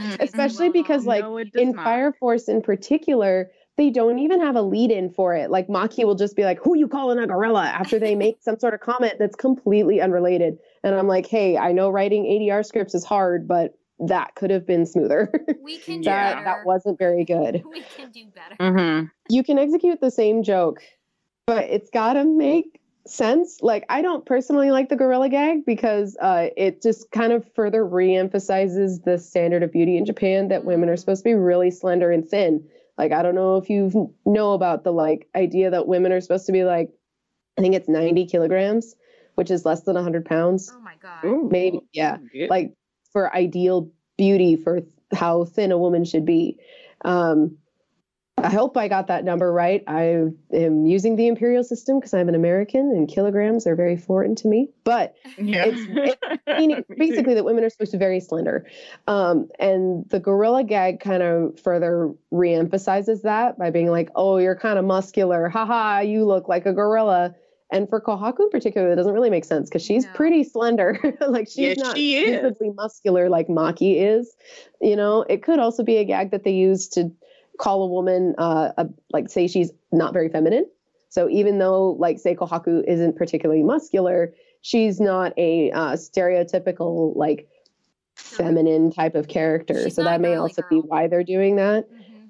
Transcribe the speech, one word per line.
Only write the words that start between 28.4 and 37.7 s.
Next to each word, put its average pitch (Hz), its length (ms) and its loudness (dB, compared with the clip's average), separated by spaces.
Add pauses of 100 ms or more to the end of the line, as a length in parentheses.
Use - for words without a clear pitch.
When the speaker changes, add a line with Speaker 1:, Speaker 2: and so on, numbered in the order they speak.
Speaker 3:
the 180 140 0
standard 175 460 0
of 165 80 -2
beauty 170 260 2
in 208 80 0
Japan 196 440 0
that 190 160 -2
women 170 240 2
are 170 60 2
Speaker 2:
Mm. 170 40 -8
Speaker 3:
supposed 190 240 -2
to 233 60 2
be 233 40 4
really 180 380 4
slender 180 400 0
and 165 160 0
thin. 160 380 0 (320)
Like, 151 140 -2
I 156 120 0
don't 180 120 2
know 190 220 2
if 190 120 -4
you 202 440 0 (120)
know 208 280 2
about 175 300 0
the, 175 100 0
like, 156 420 0
idea 185 360 2
that 175 160 0
women 180 240 2
are 185 100 0
supposed 185 240 -2
to 196 60 -2
be, 190 120 2
like, 175 280 0 (640)
I 196 40 -2
think 190 140 4